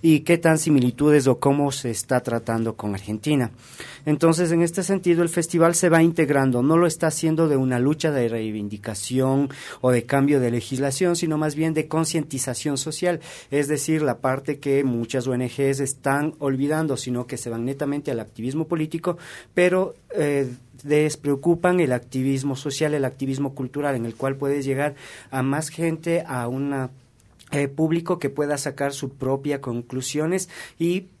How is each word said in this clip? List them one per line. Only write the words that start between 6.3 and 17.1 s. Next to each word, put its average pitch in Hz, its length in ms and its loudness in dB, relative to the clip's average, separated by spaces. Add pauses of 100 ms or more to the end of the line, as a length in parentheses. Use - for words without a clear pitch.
no 156 120 4
lo 170 120 4
está 160 180 -2
haciendo 160 400 0
de 147 100 2
una 127 220 2
lucha 151 320 2
de 127 180 2
reivindicación 110 1200 -2 (320)
o 127 120 4
de 120 100 2
cambio 139 380 2
de 123 100 0
legislación, 135 720 -2
sino 160 160 -2
más 151 180 -2
bien 160 200 -2
de 156 120 -2
concientización 147 920 -2
social, 160 420 -2 (300)
es 143 180 2
decir, 156 320 0
la 139 180 0
parte 135 400 -2
que 139 260 2
muchas 120 420 -2
O 131 80 0
N 123 120 -2
Gs 139 340 0
están 143 580 0
olvidando, 143 580 0
sino 123 300 -6